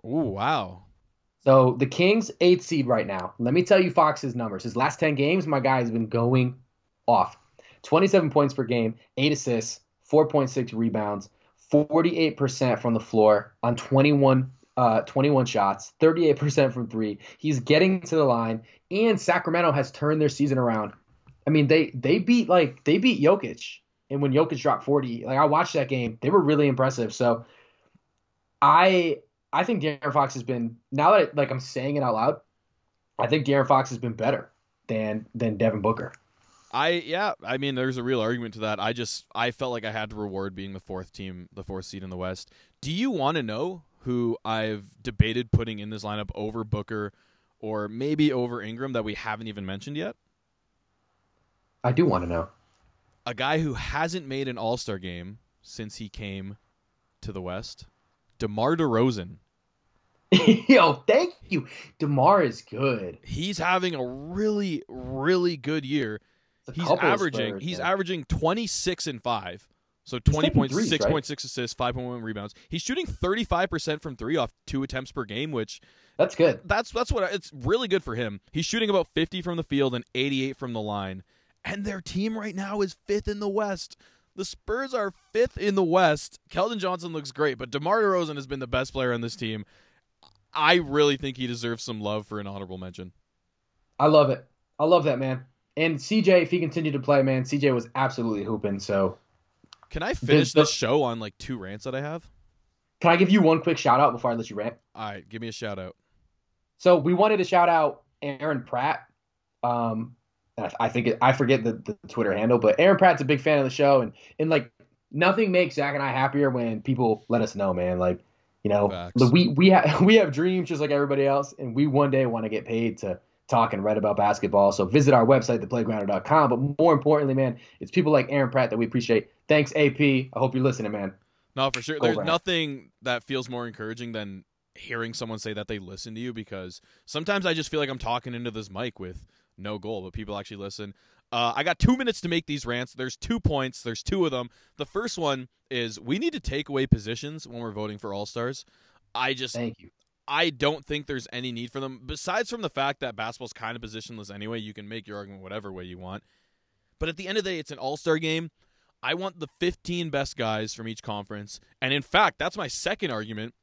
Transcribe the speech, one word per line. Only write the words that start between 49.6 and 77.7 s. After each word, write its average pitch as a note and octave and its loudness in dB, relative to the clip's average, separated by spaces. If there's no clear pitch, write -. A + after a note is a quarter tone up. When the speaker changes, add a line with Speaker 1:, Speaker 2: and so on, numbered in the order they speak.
Speaker 1:
mentioned G2 -10
yet? F3+ -8
Speaker 2:
I B2 2
do E3 4
wanna G#2+ 0
know. E2+ -4
Speaker 1:
A B2 -6
guy C#3 0
who D3 -2
hasn't D#3+ -6
made C3+ -6
an B2 -8
All-Star A2+ -4
game F2+ -12
since - -14
he G#2+ -12
came G2 -12
to A2 -12
the F#2+ -10
West, F2+ -10
DeMar A2+ 0
DeRozan. A#2 0
Speaker 2:
<laughs> - -
Yo, G3 8
thank D4+ 4
you. D3 -2
DeMar D#3 4
is A2+ -4
good. A2 -4
Speaker 1:
He's E3+ -6
having F3+ 0
a B2+ -4
really, F3+ -4
really C#3+ 0
good C#3+ -4
year. C3 -4
Speaker 2:
It's C3 -12
a E3+ -6
Speaker 1:
He's E3 -4
Speaker 2:
couple C#3+ 2
of F#3+ 4
Speaker 1:
averaging, C3 -2
Speaker 2:
Spurs, G2 -10
Speaker 1:
he's E3+ -8
Speaker 2:
man. C#3 -4
Speaker 1:
averaging F3+ -2
twenty-six F#3 -2
and B2 -8
five. G2 -6
So - -10
Speaker 2:
He's - -8
taking - 6
Speaker 1:
twenty - 2
points, C#3 2
Speaker 2:
threes, G#3 0
right? - -2
Speaker 1:
six D#3+ 2
point D3 0
six - -10
assists, B2 -8
five B2 -4
point B2+ -8
one B2 -10
rebounds. G#2 -10
He's D#3+ -8
shooting D#4+ -4
thirty-five F#3 -2
percent D#3 -6
from C#3 -12
three C3+ -4
off B2 -2
two C3+ -4
attempts C3 -8
per C3 -8
game, A#2+ -8
which A2 -6
Speaker 2:
That's - 0
good. D#3+ 4
Speaker 1:
that's, G#3 -2
that's A#3+ -4
what G#3 0
I, F3+ -2
it's F#3+ -8
really F3+ -2